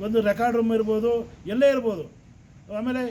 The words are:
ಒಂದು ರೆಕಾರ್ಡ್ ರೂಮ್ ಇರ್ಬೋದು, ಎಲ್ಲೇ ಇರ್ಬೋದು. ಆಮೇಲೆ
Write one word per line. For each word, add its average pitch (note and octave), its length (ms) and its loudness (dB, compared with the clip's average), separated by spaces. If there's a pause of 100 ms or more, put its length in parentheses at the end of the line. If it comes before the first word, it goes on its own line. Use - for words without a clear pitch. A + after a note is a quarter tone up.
ಒಂದು A3 160 -2
ರೆಕಾರ್ಡ್ A3 360 2
ರೂಮ್ A3+ 180 2
ಇರ್ಬೋದು, A3 580 0 (140)
ಎಲ್ಲೇ B3 240 4
ಇರ್ಬೋದು. A3+ 340 -2 (720)
ಆಮೇಲೆ B3+ 340 -4